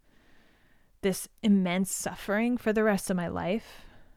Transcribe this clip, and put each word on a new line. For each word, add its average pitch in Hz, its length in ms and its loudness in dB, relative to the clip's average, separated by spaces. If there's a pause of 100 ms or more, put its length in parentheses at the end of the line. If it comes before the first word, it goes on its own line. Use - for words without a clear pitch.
(1040)
this 190 260 -2 (140)
immense 190 500 2
suffering 220 640 -2
for 220 160 0
the 220 100 2
rest 202 280 2
of 190 60 0
my 175 120 -4
life. 175 560 -4 (320)